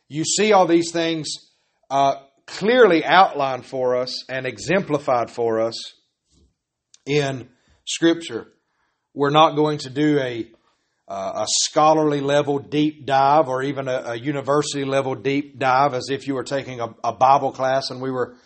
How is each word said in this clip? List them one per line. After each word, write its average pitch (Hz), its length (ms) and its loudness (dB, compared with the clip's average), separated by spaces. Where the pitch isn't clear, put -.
You 151 160 -4
see 208 280 2
all 185 140 6
these 170 240 2
things, 165 380 -4
uh, 135 260 2
clearly 202 580 4
outlined 139 600 2
for 127 280 -2
us 127 320 -6
and 127 200 -8
exemplified 127 840 -2
for 113 300 -2
us 113 160 -2
in 135 420 -2
Scripture. 160 600 -2
We're 143 160 0
not 151 260 4
going 151 260 0
to 131 100 -12
do 147 280 2
a, 123 320 -6
uh, 98 380 -6
a - 20 -10
scholarly 151 760 2
level 143 360 0
deep 151 460 -4
dive 139 440 4
or 127 140 -4
even 135 240 -6
a, 127 100 -4
a 117 120 -8
university 143 680 -2
level 135 280 -2
deep 139 440 -6
dive 131 340 2
as 123 160 -6
if 131 180 -6
you 139 80 -4
were 123 80 -6
taking 127 380 -8
a, 113 140 -8
a 117 80 -2
Bible 131 400 4
class 131 380 -2
and 127 100 -12
we 131 100 -6
were 123 240 -4